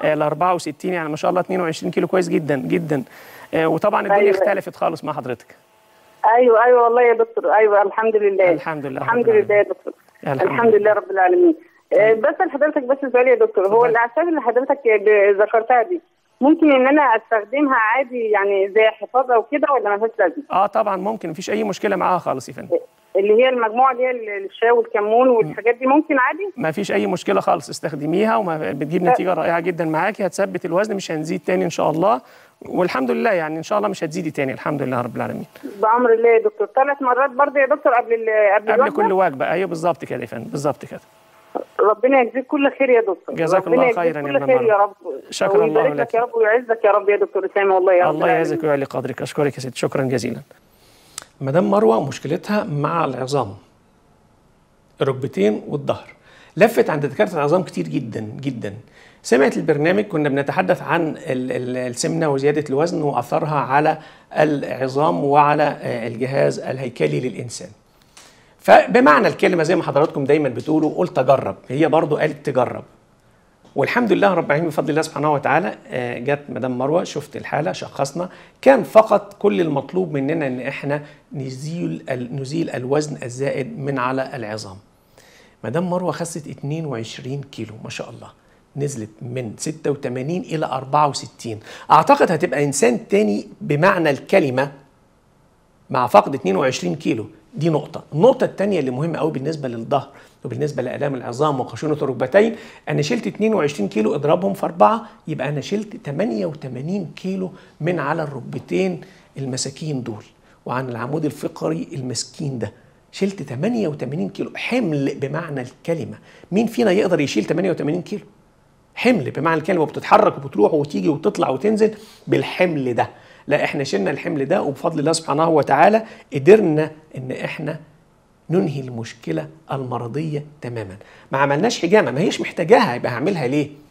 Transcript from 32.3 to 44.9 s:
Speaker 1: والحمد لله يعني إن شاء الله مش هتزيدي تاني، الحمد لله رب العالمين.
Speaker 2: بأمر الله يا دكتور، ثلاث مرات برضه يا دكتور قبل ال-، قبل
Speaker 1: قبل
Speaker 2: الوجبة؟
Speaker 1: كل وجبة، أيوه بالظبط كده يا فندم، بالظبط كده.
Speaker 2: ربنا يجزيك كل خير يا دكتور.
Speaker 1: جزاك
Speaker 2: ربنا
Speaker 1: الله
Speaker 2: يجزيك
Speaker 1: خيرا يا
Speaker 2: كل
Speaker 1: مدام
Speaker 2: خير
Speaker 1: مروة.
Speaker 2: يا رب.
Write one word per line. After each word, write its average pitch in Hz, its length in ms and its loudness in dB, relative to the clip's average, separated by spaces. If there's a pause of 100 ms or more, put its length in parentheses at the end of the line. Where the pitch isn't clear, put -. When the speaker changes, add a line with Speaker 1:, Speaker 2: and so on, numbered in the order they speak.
Speaker 1:
والحمد 240 500 -2
لله 233 200 0
يعني 160 260 -2
إن 160 60 -8
شاء 214 140 -2
الله 208 120 0
مش 190 140 -6
هتزيدي 160 280 -6
تاني، 131 220 -2
الحمد 151 280 -4
لله 127 200 -2
رب 123 140 -8
العالمين. 113 300 -6 (360)
Speaker 2:
بأمر 226 320 4
الله 233 160 4
يا 226 140 6
دكتور، 208 320 -2
ثلاث 277 260 2
مرات 262 300 2
برضه 277 280 0
يا 269 60 4
دكتور 294 280 2
قبل 233 200 2
ال-، 214 420 2
قبل 214 160 0
Speaker 1:
قبل 214 100 4
Speaker 2:
الوجبة؟ - 220 2
Speaker 1:
كل 202 100 2
وجبة، 160 380 0
أيوه 180 180 -2
بالظبط 165 360 -4
كده 131 160 -8
يا 123 40 -8
فندم، 123 240 -10
بالظبط 147 360 -4
كده. - 140 -16 (800)
Speaker 2:
ربنا 226 420 4
يجزيك 247 260 -4
كل 277 320 0
خير 269 100 2
يا 233 120 6
دكتور. - 340 -6
Speaker 1:
جزاك 170 320 2
Speaker 2:
ربنا 170 60 2
Speaker 1:
الله 262 120 4
Speaker 2:
يجزيك 233 140 0
Speaker 1:
خيرا 165 180 0
يا 143 60 -6
Speaker 2:
كل 139 100 -6
Speaker 1:
مدام 269 140 0
Speaker 2:
خير 254 140 4
Speaker 1:
مروة. 226 100 2
Speaker 2:
يا 208 60 4
رب. 202 160 2 (360)